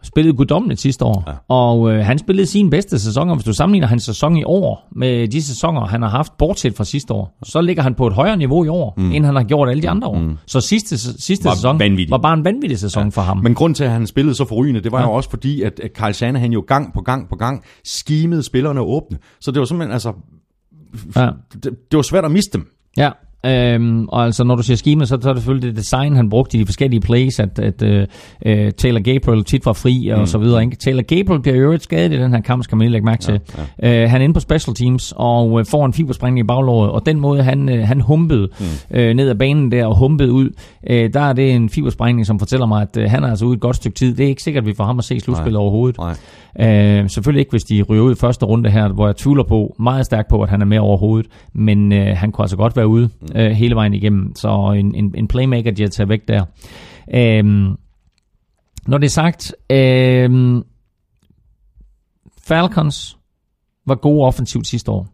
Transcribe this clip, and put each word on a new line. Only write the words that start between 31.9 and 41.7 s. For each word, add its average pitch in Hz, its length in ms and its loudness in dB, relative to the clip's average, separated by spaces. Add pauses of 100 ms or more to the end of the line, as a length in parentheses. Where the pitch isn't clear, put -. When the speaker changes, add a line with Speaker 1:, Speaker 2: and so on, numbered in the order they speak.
Speaker 1:
i 147 100 -2
den 127 120 0
her 117 60 0
kamp, 123 240 -2
skal - 120 -4
man 110 80 4
lige 120 80 2
lægge 107 120 0
mærke 113 280 0
Speaker 2:
Ja, 101 60 0
Speaker 1:
til. - 20 -2 (420)
Speaker 2:
ja. 117 220 2
Speaker 1:
Øh, 117 60 2
han 127 100 4
er 131 40 4
inde 151 100 2
på 175 60 2
special 151 340 -2
teams 123 420 -2
og, 120 440 2
øh, 107 60 -2
får 147 200 0
en 127 60 0
fibersprængning 127 520 -2
i - 20 0
baglåret, 120 440 2
og 101 160 -2
den 156 140 0
måde, 143 220 2
han, 135 260 2
øh, 117 200 0
han 131 120 2
humpede, 135 480 2 (120)
Speaker 2:
Mm. 80 360 -6
Speaker 1:
øh, 117 180 2
ned 135 140 2
ad 123 60 2
banen 131 380 0
der 120 140 2
og 110 100 2
humpede 135 360 4
ud, 131 180 2 (360)
øh, 117 280 2
der 143 60 0
er 143 120 2
det 131 220 2
en 117 140 2
fibersprængning, 120 580 -2